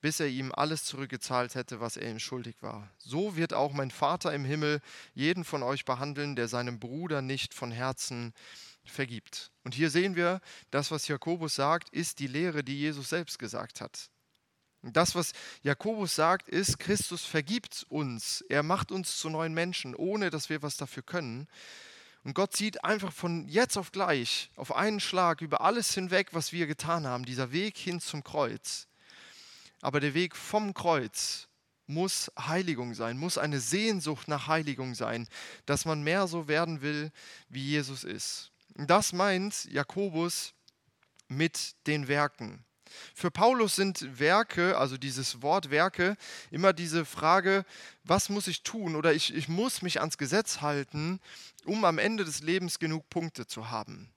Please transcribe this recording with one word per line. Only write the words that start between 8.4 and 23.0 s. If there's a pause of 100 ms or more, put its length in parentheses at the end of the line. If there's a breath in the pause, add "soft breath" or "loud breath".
vergibt. (140)
Und
hier
sehen
wir, (300 loud breath)
das,
was
Jakobus
sagt,
ist
die
Lehre,
die
Jesus
selbst
gesagt
hat. (760)
Und
das,
was (300 loud breath)
Jakobus
sagt,
ist,
Christus
vergibt
uns.
Er
macht
uns
zu
neuen
Menschen,
ohne
dass
wir
was
dafür
können. (760 loud breath)
Und
Gott
zieht
einfach